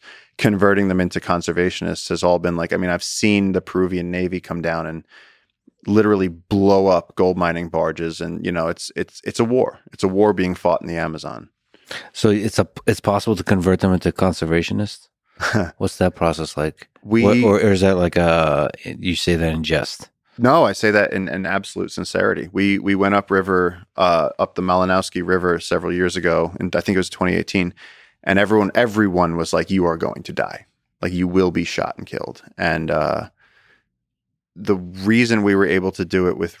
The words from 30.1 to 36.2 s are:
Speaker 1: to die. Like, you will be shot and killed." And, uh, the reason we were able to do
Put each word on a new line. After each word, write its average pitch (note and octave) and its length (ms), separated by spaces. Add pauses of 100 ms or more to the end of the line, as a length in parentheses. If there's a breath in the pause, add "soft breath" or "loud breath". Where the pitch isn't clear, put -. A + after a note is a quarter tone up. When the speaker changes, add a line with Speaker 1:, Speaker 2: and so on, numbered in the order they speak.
Speaker 1:
to - 80
die. - 340 (340)
Like, F2+ 120
you F2+ 160
will F2+ 240
be F2 120
shot - 340
and - 60
killed." - 380 (160)
And, E2 320
uh, D2+ 380 (1300 soft breath)
the G2+ 200
reason G#2 640
we G2+ 120
were G2 120
able F#2 260
to G2 120
do F2+ 240